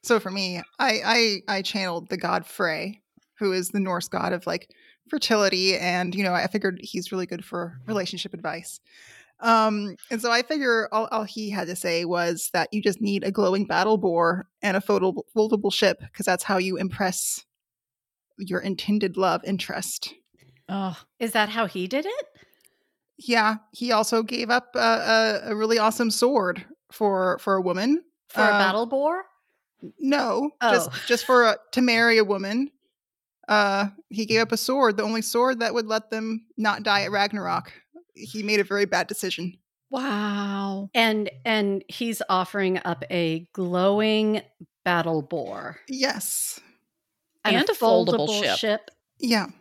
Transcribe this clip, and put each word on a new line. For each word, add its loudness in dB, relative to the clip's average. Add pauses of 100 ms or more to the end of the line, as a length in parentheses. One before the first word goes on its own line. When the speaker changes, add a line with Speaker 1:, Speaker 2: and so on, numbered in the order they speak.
Speaker 1:
so 2
for -4
me, -6 (180)
I, 2
I, 0
I -2
channeled -6
the -4
god -2
Frey, -4 (380)
who 0
is -2
the -2
Norse -4
god -2
of, -6
like, -6 (380)
fertility, 2
and, -2
you -2
know, 0
I 0
figured -2
he's -10
really -4
good -10
for -8
relationship -6
advice. -10 (600)
Um, 2 (160)
and -4
so 0
I 2
figure 0
all, 0
all -2
he -8
had -6
to -8
say -2
was -2
that 0
you -2
just 0
need 0
a 0
glowing 2
battle 2
boar 0 (140)
and 0
a 2
foldable, 0 (120)
foldable 2
ship, 2 (100)
'cause -8
that's 0
how 0
you -2
impress -4 (920)
your -4
intended -2
love 2
interest. -6 (560)
Speaker 2:
Ugh. -4 (240)
Speaker 3:
Is -4
that 2
how 0
he -4
did -2
it? -6 (880)
Speaker 1:
Yeah, 2 (160)
he -4
also 2
gave -4
up 0
a, 0 (680)
a, -6
a -2
really 2
awesome 2
sword 2 (280)
for, 0
for 0
a 2
woman. 2 (260)
Speaker 3:
For -4
a 6 (100)
Speaker 1:
Uh, 4
Speaker 3:
battle 2
boar? 0 (760)
Speaker 1:
No, 0 (100)
Speaker 3:
Oh. 4
Speaker 1:
just, 0 (160)
just 2
for 6
a, 4 (160)
to 2
marry 6
a 8
woman. 0 (760)
Uh, 4 (240)
he -4
gave 4
up 0
a 0
sword, 2
the 0
only -2
sword 0
that 0
would -2
let -2
them -6 (140)
not 0
die 2
at -4
Ragnarok. -2 (420)
He -10
made 2
a 2
very 0
bad 0
decision. -6 (340)
Speaker 2:
Wow. -4
Speaker 3:
And, 2 (160)
and 0
he's -6
offering 0
up -4
a -2
glowing 2 (420)
battle 0
boar. -8
Speaker 1:
Yes. -4 (840)
Speaker 3:
And 2
Speaker 2:
And 2
Speaker 3:
a 0
Speaker 2:
a 0
foldable 4
Speaker 3:
foldable 0
Speaker 2:
ship. 2
Speaker 3:
ship. -2 (300)
Speaker 1:
Yeah. 0 (140)